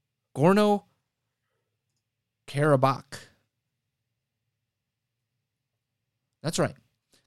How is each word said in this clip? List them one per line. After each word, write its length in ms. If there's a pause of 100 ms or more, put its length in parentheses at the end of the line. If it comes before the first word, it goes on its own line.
(360)
Nagorno-Karabakh? 2750 (3500)
That's 160
right. 180 (520)